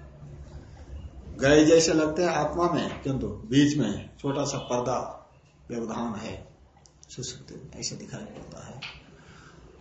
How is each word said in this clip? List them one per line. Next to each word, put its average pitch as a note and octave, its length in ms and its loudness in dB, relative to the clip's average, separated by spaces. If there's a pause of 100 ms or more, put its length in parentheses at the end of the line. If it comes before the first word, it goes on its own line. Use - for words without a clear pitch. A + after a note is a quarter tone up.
(1400)
गए D3+ 280 8
जैसे E3 280 8
लगते D#3 300 2
हैं E3+ 60 4
आत्मा D#3+ 400 2
में, - 340 -2
किंतु B2 240 -2
बीच C3 500 4
में G2+ 320 -2 (100)
छोटा C#3+ 260 -2
सा C#3 120 -4
पर्दा B2 720 -4 (400)
व्यवधान A#2 460 -6
है, F#2+ 320 -12 (640)
सुषुप्ति - 460 -12
में - 240 -16
ऐसे - 160 -8
दिखाई - 240 -12
पड़ता - 480 -16
है। - 140 -16 (1000)